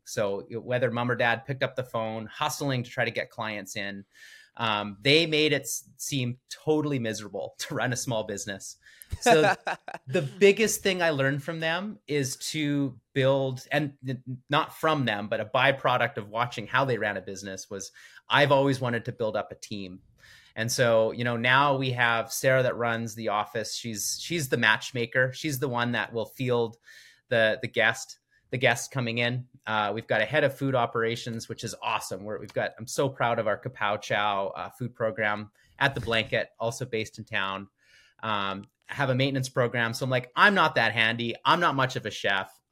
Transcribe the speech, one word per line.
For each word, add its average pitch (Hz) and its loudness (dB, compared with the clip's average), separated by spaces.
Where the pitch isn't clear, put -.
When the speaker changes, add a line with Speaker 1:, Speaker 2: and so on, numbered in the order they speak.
Speaker 1:
So, 101 -4
you 113 -10
know, 110 -8
whether 123 0
mom 120 -2
or 117 0
dad 117 2
picked 135 -4
up 127 -4
the - -4
phone, 110 -6
hustling 127 -2
to - -8
try 123 -2
to 117 -2
get - -6
clients 110 -8
in, 101 -8
um, 104 -2
they 156 6
made 151 4
it 139 0
s-, - -10
seem 123 -4
totally 151 0
miserable 107 -6
<laughs> - -14
to - -10
run 120 0
a 117 -2
small 110 -2
business. 98 -8
So 185 6
Speaker 2:
<laughs> - -16
Speaker 1:
the 156 0
biggest 202 4
thing 185 0
I 165 4
learned 139 2
from 165 -6
them 180 -4
is 139 -2
to 143 0
build, 131 2
and 147 0
n-, 131 -6
not 151 2
from 156 2
them, 104 -2
but 107 -2
a 107 -4
byproduct 127 2
of 101 -10
watching 117 -4
how 131 2
they 123 0
ran 104 0
a 90 -8
business 95 -10
was, 98 -10
I've 139 6
always 139 4
wanted 120 -2
to 120 -8
build 110 -4
up 98 -6
a - -14
team. 95 -12
And 113 -2
so, 113 4
you 120 -4
know, 120 0
now 135 4
we 131 -2
have 117 0
Sarah 131 4
that 110 0
runs 117 -2
the 113 -4
office. 104 -2
She's, 110 -6
she's 160 -4
the 143 0
matchmaker. 117 2
She's 143 -4
the 139 -2
one 120 -2
that 107 -4
will 110 -2
field 120 -2
the, 110 4
the - -6
guest, - 0
the 131 -6
guests 120 2
coming 120 -4
in. 123 -2
Uh, 107 0
we've 113 -8
got 110 2
a - 4
head 147 2
of 139 0
food 135 -2
operations, 117 -2
which - -12
is 107 -8
awesome. 107 -4
We're, 104 -8
we've - -14
got, 107 -2
I'm 113 -12
so 147 0
proud 120 0
of 107 0
our 101 0
Kapow 107 -2
Chow, 104 0
uh, 90 -10
food - -8
program 107 -2
at 139 2
the 117 -6
Blanket, 110 0
also 117 -4
based 110 -6
in 104 -12
town. 98 -4
Um, 101 -2
have 135 -2
a 127 2
maintenance 131 0
program. 117 0
So 139 -6
I'm 127 -2
like, 127 -2
"I'm 196 6
not 160 4
that 113 4
handy. 117 0
I'm 165 6
not 160 2
much 131 2
of 107 -6
a 101 -4
chef. 98 -2